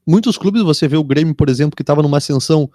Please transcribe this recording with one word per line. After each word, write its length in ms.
muitos 300
clubes, 260
você 260
vê 80
o 80
Grêmio, 300
por 140
exemplo, 280
que 80
tava 180
numa 160
ascensão 560